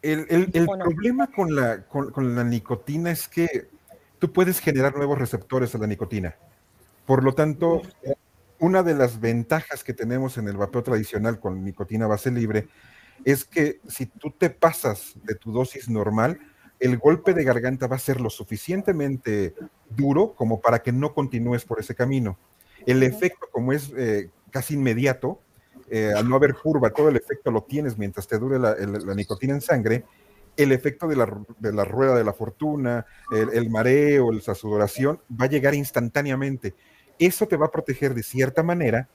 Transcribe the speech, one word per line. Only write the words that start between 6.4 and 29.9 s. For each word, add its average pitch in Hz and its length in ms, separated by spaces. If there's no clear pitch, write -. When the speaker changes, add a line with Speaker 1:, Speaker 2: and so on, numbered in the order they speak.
Speaker 1:
Por 135 180
lo 135 100
tanto, 165 480
una 185 220
de 170 120
las 123 240
ventajas 117 640
que - 120
tenemos 123 440
en 107 80
el 101 100
vapeo 101 260
tradicional 110 580
con 95 240
nicotina 107 420
base 107 240
libre 107 380
es 139 200
que 151 440
si - 180
tú - 240
te - 200
pasas - 640
de 110 100
tu 113 180
dosis 123 360
normal, 110 500
el 127 180
golpe 165 340
de 165 120
garganta 127 420
va 127 100
a 127 40
ser 123 200
lo 117 80
suficientemente 131 1300
duro 143 460
como 113 260
para 117 220
que 123 100
no 147 220
continúes 120 500
por 113 160
ese 113 140
camino. 123 420
El 127 140
Speaker 2:
Ujú. 131 80
Speaker 1:
efecto, - 440
como 127 220
es, 139 240
eh, 107 320
casi 135 240
inmediato, 131 680
eh, 107 260
al 113 120
no 131 80
haber 139 180
curva, 143 360
todo 151 180
el 139 80
efecto 135 340
lo 110 120
tienes 135 340
mientras 101 300
te 110 120
dure 131 200
la, 113 140
el, 101 340
la 98 80
nicotina 104 400
en 139 60
sangre, 113 440